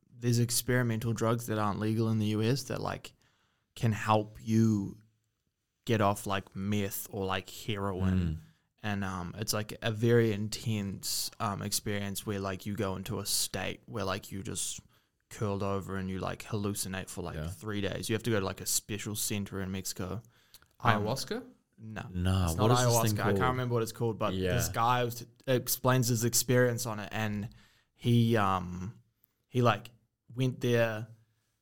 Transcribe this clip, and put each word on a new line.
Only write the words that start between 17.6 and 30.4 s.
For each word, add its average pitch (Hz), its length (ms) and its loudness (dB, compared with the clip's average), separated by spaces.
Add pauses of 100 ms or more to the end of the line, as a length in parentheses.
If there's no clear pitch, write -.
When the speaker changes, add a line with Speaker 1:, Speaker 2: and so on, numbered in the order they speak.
Speaker 1:
days. 90 300 -4
You 110 60 2
have 104 80 -2
to 117 60 0
go 107 80 2
to, 95 60 0
like, 95 160 -6
a 90 60 -8
special 107 480 -4
center 98 480 -4
in 92 80 -6
Mexico. 95 500 -6 (600)
Um, 110 260 4
Speaker 3:
Ayahuasca? 165 360 -4 (380)
Speaker 1:
No. 110 220 -10 (100)
Speaker 2:
No, 90 340 2
Speaker 1:
It's 82 100 0
Speaker 2:
what 113 120 4
Speaker 1:
not 123 120 6
Speaker 2:
is 123 60 4
this 117 260 4
thing 101 60 0
Speaker 1:
ayahuasca. - 20 -2
I - 20 0
can't 101 160 2
Speaker 2:
called? 127 140 2
Speaker 1:
remember 123 220 -2
what 113 100 2
it's 113 80 -8
called, 113 260 -2
but 104 140 0
this 90 340 2
Speaker 2:
Yeah. 85 80 -4
Speaker 1:
guy 123 300 4
was, 117 200 -6 (220)
explains 127 640 2
his 120 160 2
experience 120 640 2
on 107 120 -6
it, 101 140 -8
and 104 360 -2 (460)
he, 117 420 4
um, 92 580 0 (540)
he, 123 140 0
like, 107 280 2 (440)
went 127 260 -2